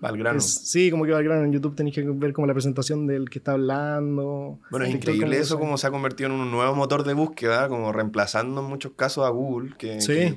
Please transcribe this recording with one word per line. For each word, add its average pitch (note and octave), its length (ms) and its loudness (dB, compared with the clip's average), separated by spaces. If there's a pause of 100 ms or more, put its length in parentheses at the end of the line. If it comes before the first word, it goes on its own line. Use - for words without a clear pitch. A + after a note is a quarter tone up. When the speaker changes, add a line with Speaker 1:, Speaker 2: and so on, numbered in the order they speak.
Speaker 1:
Va A#2+ 60 -2
al G#2+ 80 -4
grano. A#2 200 0
Speaker 2:
Es, C3+ 60 0 (260)
sí, F3+ 200 4
como D#3+ 160 2
que D#3 60 2
va D#3 60 4
al D3+ 60 2
grano. D#3 220 2
En D3 60 2
YouTube C#3+ 220 0
tenés D3 200 -2
que D3 80 -2
ver C#3+ 320 0
como D3 120 0
la C#3 60 4
presentación C3+ 540 0
del C#3 240 -2
que - 80 -10
está C#3+ 140 -2
hablando. C#3+ 1080 -2 (100)
Speaker 1:
Bueno, C3 160 -2
es B2+ 60 0
Speaker 2:
TikTok D3+ 220 0
Speaker 1:
increíble A2 220 2
Speaker 2:
como D3 60 2
Speaker 1:
eso, D#3 140 0
Speaker 2:
que D3 40 -2
Speaker 1:
como D3 180 0
se C#3 80 0
ha C3+ 40 0
convertido C3+ 380 -2
en C3+ 120 -2
un B2+ 120 -2
nuevo B2 220 2
motor C#3+ 300 2
de C#3+ 100 0
búsqueda, C#3 540 2
como A#2 220 -2
reemplazando A2 720 0
en C#3 80 -6
muchos C#3 240 -8
casos C3 340 0
a B2 40 2
Google, B2+ 480 -4
que, A2 240 -6
Speaker 2:
Sí. D3 120 2
Speaker 1:
que E3 220 4